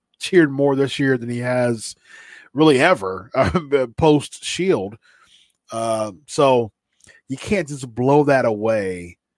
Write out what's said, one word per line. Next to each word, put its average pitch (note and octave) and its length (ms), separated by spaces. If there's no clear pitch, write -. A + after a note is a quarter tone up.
cheered E3 320
more C#3 240
this C3 240
year C3 200
than A#2 100
he A#2+ 100
has B2 580
really C#3+ 260
ever, G2 520
<laughs> - 20
uh, C3+ 520
post D3+ 460
Shield. A#2 540
Uh, A2 400
so B2+ 440
you C3+ 80
can't F#3+ 300
just C3 260
blow C#3 320
that C3+ 200
away. G#2 760